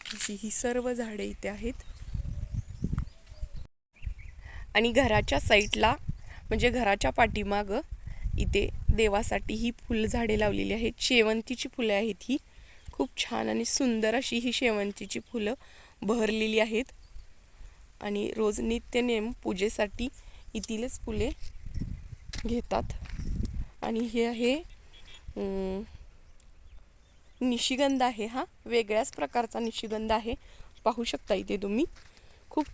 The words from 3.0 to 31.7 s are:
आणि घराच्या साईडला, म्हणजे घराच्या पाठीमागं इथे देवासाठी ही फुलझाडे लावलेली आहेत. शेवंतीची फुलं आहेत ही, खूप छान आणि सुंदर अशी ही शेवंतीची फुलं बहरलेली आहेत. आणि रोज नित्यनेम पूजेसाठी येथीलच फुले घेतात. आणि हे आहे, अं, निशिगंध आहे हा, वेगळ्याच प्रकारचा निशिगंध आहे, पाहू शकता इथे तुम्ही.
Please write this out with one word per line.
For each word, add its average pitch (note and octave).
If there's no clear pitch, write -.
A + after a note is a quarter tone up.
आणि A3+
घराच्या A3+
साईडला, G#3+
म्हणजे A3+
घराच्या A#3+
पाठीमागं G#3
इथे -
देवासाठी G#3
ही A3+
फुलझाडे A3
लावलेली G3+
आहेत. A#3
शेवंतीची A3+
फुलं A3
आहेत G3+
ही, C4
खूप C4+
छान A3
आणि A3+
सुंदर A3+
अशी B3
ही A#3+
शेवंतीची G#3
फुलं A3
बहरलेली A3
आहेत. A3+
आणि G#3
रोज G#3+
नित्यनेम A#3
पूजेसाठी G#3
येथीलच A3+
फुले A3
घेतात. A#3
आणि A3+
हे A#3
आहे, A#3+
अं, G3
निशिगंध B3+
आहे A3
हा, C4
वेगळ्याच A3
प्रकारचा A#3+
निशिगंध A3
आहे, A3+
पाहू A#3
शकता -
इथे G3+
तुम्ही. G3+